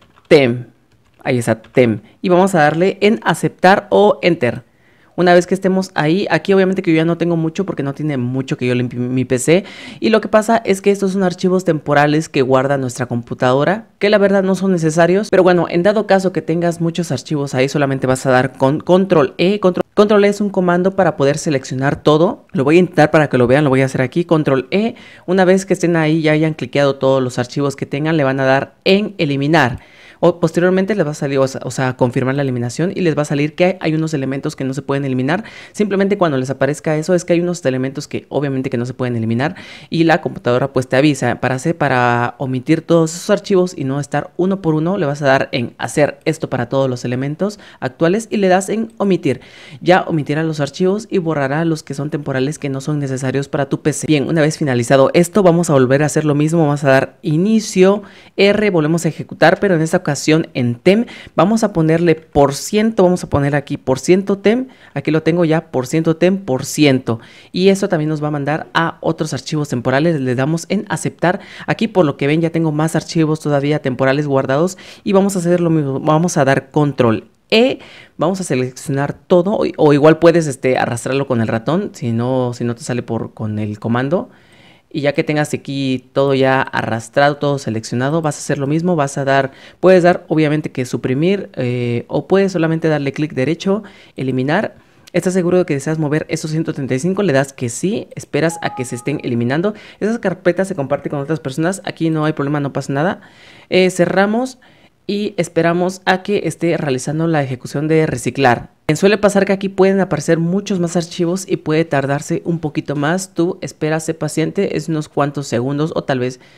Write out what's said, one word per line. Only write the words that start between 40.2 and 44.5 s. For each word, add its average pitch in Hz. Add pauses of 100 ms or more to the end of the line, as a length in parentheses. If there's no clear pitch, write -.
computadora 127
pues 127
te 131
avisa. 135
Para 127
hacer, 160
para 123
omitir 135
todos 165
esos -
archivos 180
y -
no 135
estar 143
uno 190